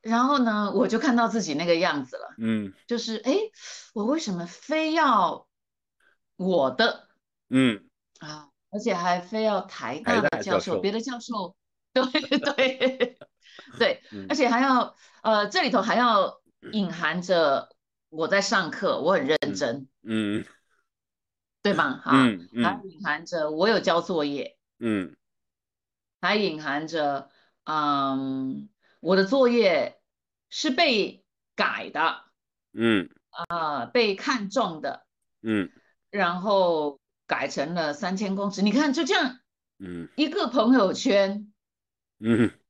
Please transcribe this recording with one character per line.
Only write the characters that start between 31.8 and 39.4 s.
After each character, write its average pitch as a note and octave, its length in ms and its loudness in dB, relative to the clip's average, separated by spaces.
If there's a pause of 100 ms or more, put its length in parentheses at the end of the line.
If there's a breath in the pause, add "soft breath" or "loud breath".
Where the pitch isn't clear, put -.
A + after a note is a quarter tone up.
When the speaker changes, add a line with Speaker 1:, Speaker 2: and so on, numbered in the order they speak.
Speaker 1:
的。 D#3 320 -2 (500)
Speaker 2:
嗯。 A2 340 2 (220)
Speaker 1:
啊， D#3 560 -4
被 G#3+ 300 2
看 G#3+ 340 -4
中 F3+ 320 -2
的。 - 240 -8 (380)
Speaker 2:
嗯。 G#2+ 260 0 (400 soft breath)
Speaker 1:
然 F3+ 320 -2
后 F3 580 2 (280)
改 C3 200 -2
成 D3+ 280 -4
了 D#3 180 -2
三 F#3+ 240 -4
千 F#3+ 180 -4
公 G3+ 140 -4
尺。 F#3+ 140 -2
你 G#3 80 4
看， C#4 220 2
就 D#4 100 -2
这 E4+ 100 0
样， D#4+ 260 -2 (380)